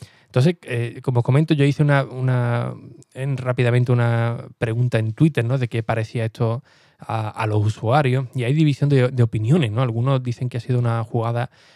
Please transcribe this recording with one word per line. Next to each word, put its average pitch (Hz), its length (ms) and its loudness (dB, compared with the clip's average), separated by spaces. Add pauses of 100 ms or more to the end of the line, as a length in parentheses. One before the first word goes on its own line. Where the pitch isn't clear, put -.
(260)
Entonces, 151 360 2
eh, 120 400 -6
como 123 180 0
os 113 40 -4
comento, 156 300 2
yo 139 100 4
hice 143 180 2
una, 143 220 4
una, 123 720 -2 (400)
en, 135 220 -4
rápidamente 123 560 2
una 117 560 0 (100)
pregunta 120 400 -2
en 110 140 -2
Twitter, 147 320 2
¿no? 123 140 -2
De 123 100 -2
qué 117 140 -4
parecía 113 420 -4
esto 113 380 -2 (360)
a, 110 300 -6
a 110 180 -6
los 107 180 0
usuarios, 127 680 2
y 127 100 -2
hay 120 80 0
división 147 360 2
de, 131 200 4
de 131 140 0
opiniones, 117 480 2
¿no? 110 120 -2
Algunos 127 400 0
dicen 123 260 -6
que 123 80 -8
ha 127 40 -4
sido 123 180 -2
una 117 260 0
jugada 117 460 -4 (260)